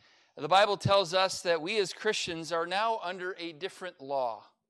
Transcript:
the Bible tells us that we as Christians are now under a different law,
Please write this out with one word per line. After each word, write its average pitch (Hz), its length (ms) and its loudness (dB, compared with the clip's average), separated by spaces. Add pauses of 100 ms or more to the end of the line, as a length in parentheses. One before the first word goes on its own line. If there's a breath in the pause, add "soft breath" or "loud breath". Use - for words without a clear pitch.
(380 soft breath)
the 139 100 -6
Bible 196 300 6
tells 196 360 2
us 185 280 2
that 170 200 2
we 196 180 -2
as - 120 0
Christians 170 600 -4
are 165 120 0
now 214 380 -2
under 185 340 -8
a 170 140 -10
different 180 480 -12
law, 131 460 -4 (240)